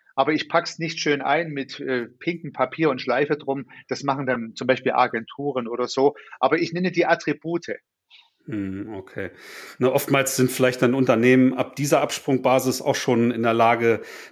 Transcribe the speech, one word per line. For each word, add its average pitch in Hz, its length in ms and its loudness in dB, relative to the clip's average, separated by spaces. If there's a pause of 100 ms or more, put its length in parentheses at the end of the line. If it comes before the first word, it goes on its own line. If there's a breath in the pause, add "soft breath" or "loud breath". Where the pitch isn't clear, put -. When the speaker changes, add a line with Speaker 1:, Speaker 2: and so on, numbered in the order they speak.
(160 soft breath)
Speaker 1:
Aber 135 160 2
ich 156 160 -2
pack's - 320 -2
nicht 160 200 -6
schön 143 220 0
ein 156 300 0
mit, 139 280 -10
äh, 131 280 -4
pinkem 165 460 -8
Papier 147 360 0
und 131 120 -2
Schleife 143 340 0
drum. 135 300 -4 (240 loud breath)
Das 127 140 -6
machen 139 220 -2
dann 117 300 -4
zum 131 100 -8
Beispiel 127 280 2
Agenturen 123 760 -2
oder 120 200 -4
so. 135 280 2 (240 loud breath)
Aber 135 180 2
ich 165 140 -2
nenne 180 200 -2
die 170 140 0
Attribute. 165 680 -2 (760 soft breath)
Speaker 2:
Hm, 101 460 -8
okay. 95 380 -12 (480 loud breath)
Na, 127 100 4
oftmals 135 460 0
sind 127 160 2
vielleicht 127 320 2
dann 123 100 4
Unternehmen 127 640 6
ab 131 200 -4
dieser 143 260 2
Absprungbasis 131 800 0
auch 143 140 0
schon 120 380 2
in 113 100 -4
der 113 140 2
Lage, 117 460 4 (300 loud breath)